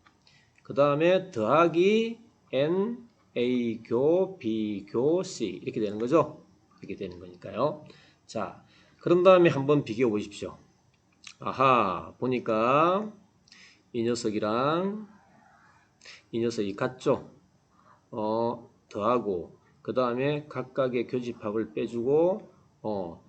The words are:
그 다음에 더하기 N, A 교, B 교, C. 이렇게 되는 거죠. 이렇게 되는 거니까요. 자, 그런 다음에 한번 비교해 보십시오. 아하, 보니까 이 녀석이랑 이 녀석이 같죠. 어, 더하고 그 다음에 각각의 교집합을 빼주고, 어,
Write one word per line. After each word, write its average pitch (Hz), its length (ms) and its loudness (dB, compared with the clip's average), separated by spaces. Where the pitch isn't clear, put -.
그 - 120 -12
다음에 156 560 4
더하기 170 880 2
N, 190 560 -2
A 120 460 0
교, 165 560 2
B 107 520 -4
교, 151 320 0
C. 151 240 -6
이렇게 92 340 -8
되는 104 180 -2
거죠. 143 460 2
이렇게 104 160 -10
되는 90 220 -10
거니까요. 98 640 -6
자, 95 360 -8
그런 175 240 2
다음에 180 260 8
한번 139 360 2
비교해 117 260 0
보십시오. 98 480 -6
아하, 101 800 0
보니까 127 920 0
이 120 100 -2
녀석이랑 120 1040 -2
이 117 80 -4
녀석이 110 360 -2
같죠. 127 540 -4
어, 117 600 -4
더하고 104 680 -2
그 110 120 -8
다음에 131 540 -2
각각의 127 580 -4
교집합을 113 680 -6
빼주고, 135 760 -2
어, 95 460 -8